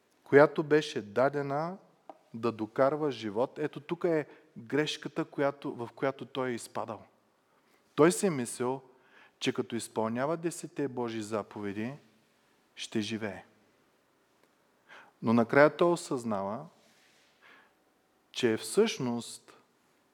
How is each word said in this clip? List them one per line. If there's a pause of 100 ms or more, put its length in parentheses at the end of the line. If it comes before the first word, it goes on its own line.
(240)
която
беше
дадена (580)
да
докарва
живот“,
ето
тук
е (320)
грешката,
която,
в
която
той
е
изпадал. (920)
Той
си
е
мислил, (580)
че
като
изпълнява
десетте
Божии
заповеди, (800)
ще
живее. (1800)
Но
накрая
той
осъзнава, (1600)
че
всъщност (560)